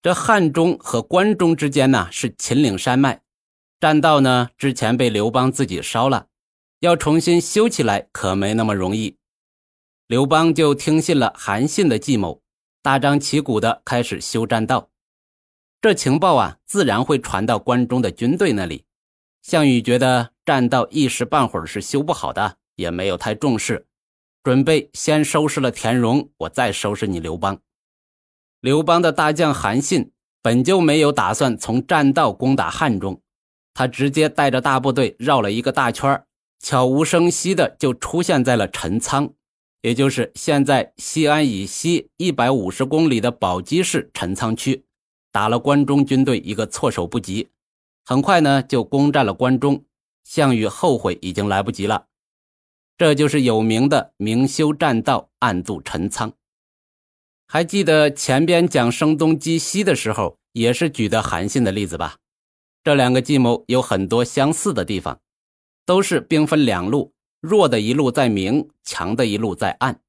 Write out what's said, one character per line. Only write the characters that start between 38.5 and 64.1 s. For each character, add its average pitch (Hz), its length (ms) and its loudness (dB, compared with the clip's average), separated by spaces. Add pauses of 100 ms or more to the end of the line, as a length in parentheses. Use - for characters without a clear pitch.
了 101 100 0
陈 90 320 -4
仓， 143 360 -4 (480)
也 113 100 0
就 139 160 2
是 127 260 -4
现 143 300 0
在 135 320 0
西 156 320 -2
安 151 180 2
以 98 200 -2
西 - 500 -2
一 175 160 -2
百 123 180 0
五 104 200 -2
十 131 160 -4
公 156 240 2
里 117 100 0
的 120 100 -2
宝 92 300 -4
鸡 160 220 -2
市 - 320 -4
陈 92 200 -4
仓 113 220 -4
区， - 300 -4 (440)
打 104 200 -2
了 120 80 0
关 143 260 2
中 143 180 2
军 135 220 2
队 127 140 0
一 98 160 -6
个 107 120 -4
措 - 240 -4
手 90 160 -4
不 113 140 -6
及。 98 300 -8 (560)
很 131 160 0
快 185 180 4
呢， 139 220 4
就 123 200 -2
攻 143 300 2
占 139 140 2
了 98 80 -2
关 127 260 2
中， 139 240 -2 (400)
项 135 320 0
羽 107 100 0
后 135 300 0
悔 92 240 -4
已 90 140 -8
经 101 120 -2
来 98 160 0
不 95 80 -4
及 98 160 -6
了。 107 200 -2 (880)
这 156 180 4
就 143 140 2
是 143 140 0
有 113 180 2
名 113 300 2
的 139 260 -2
“明 113 320 0
修 151 240 0
栈 143 300 0
道， - 280 -2 (100)
暗 95 220 0
度 87 200 -8
陈 85 260 -6
仓”。 - 240 -6 (1120)
还 165 160 -2
记 190 220 -2
得 156 260 4
前 143 340 0
边 170 220 2
讲 120 240 2
声 156 260 0
东 160 220 2
击 165 200 -2
西 196 260 -2
的 180 100 2
时 110 180 -4
候， 101 260 -4 (140)
也 117 200 0
是 151 180 0
举 110 180 -2
的 107 140 0
韩 90 260 -4
信 127 140 0
的 104 80 2
例 101 160 -4
子 80 100 -10
吧？ 78 200 -8 (680)
这 147 120 2
两 127 180 4
个 127 100 2
计 143 160 0
谋 120 300 2
有 127 120 2
很 98 280 -2
多 117 160 2